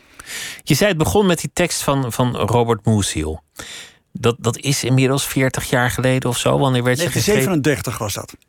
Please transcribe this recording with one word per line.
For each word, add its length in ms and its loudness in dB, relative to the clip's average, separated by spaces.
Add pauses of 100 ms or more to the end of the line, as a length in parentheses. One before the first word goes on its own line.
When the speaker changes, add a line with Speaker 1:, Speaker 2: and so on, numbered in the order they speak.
(640)
Speaker 1:
Je 120 0
zei 140 4
het 100 0
begon 280 2
met 140 2
die 120 -8
tekst 300 -2
van, 300 0
van 240 0
Robert 480 0
Musil. 580 0 (680)
Dat, 260 0
dat 200 -2
is 260 -2
inmiddels 420 2
veertig 440 -2
jaar 200 2
geleden 400 0
of 80 -4
zo. 200 2
Wanneer 240 2
werd 160 2
je 60 0
Speaker 2:
Negentien 300 0
zevenendertig 580 0
Speaker 1:
gegrepen? 120 -6
Speaker 2:
was 100 -4
dat. 200 -12 (140)